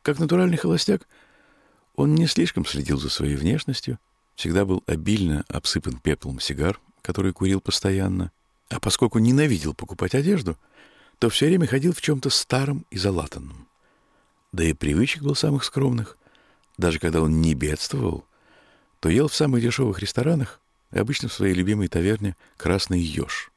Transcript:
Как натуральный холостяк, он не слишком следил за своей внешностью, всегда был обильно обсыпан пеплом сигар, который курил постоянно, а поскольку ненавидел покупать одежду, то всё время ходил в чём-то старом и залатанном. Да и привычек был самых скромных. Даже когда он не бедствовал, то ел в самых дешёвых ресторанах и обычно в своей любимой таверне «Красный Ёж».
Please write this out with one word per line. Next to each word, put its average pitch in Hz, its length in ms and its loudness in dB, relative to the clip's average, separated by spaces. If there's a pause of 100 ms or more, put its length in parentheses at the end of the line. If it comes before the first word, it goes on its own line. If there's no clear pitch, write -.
Как 147 180 -2
натуральный 175 380 2
холостяк, - 500 0 (880)
он 147 200 4
не 165 120 4
слишком 160 380 0
следил 71 340 -2
за 67 100 -6
своей 71 280 -2
внешностью, 120 600 -2 (380)
всегда 92 300 0
был 92 220 -2
обильно 85 600 0
обсыпан - 500 -4
пеплом 69 440 -4
сигар, 71 400 -2 (200)
который 95 300 -2
курил 95 300 0
постоянно, 95 680 -2 (400)
а - 120 -6
поскольку 113 380 2
ненавидел 117 540 4
покупать - 420 -6
одежду, 139 420 0 (600)
то 117 120 4
всё - 160 2
время 170 200 4
ходил 139 280 2
в - 80 -6
чём-то 139 280 -2
старом 135 640 -2
и 101 60 -8
залатанном. 76 720 -4 (840)
Да 85 140 0
и 80 80 2
привычек 90 480 0
был 143 140 -2
самых 143 280 0
скромных. 123 540 -2 (600)
Даже 82 220 0
когда 82 220 2
он 78 200 4
не 80 140 4
бедствовал, 76 680 -4 (760)
то - 100 0
ел 131 180 4
в - 80 -4
самых 135 260 2
дешёвых 117 380 0
ресторанах 131 600 -2 (320)
и - 80 -2
обычно 117 300 -2
в - 40 -8
своей 98 200 2
любимой 95 340 2
таверне 98 480 0 (220)
«Красный 90 420 0
Ёж». 76 580 -4